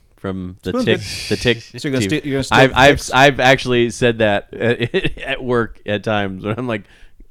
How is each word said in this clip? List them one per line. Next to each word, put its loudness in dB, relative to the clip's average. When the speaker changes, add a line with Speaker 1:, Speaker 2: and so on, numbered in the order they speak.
Speaker 1:
from -8
the -6
Speaker 2:
Spoon's -2
Speaker 1:
Tick. 2
Speaker 2:
good. -6
Speaker 1:
The -10
Tick. 0
Speaker 2:
So -6
you're -2
gonna 0
Speaker 1:
team. 0
Speaker 2:
steal, -4
you're -4
gonna -2
steal 2
Speaker 1:
I've, 6
Speaker 2:
the 0
Speaker 1:
I've, 6
Speaker 2:
Ticks? -8
Speaker 1:
I've 4
actually 2
said 0
that 0
<laughs> -
at, -2
at -8
work -2
at -4
times -4
when -4
I'm -6
like, -6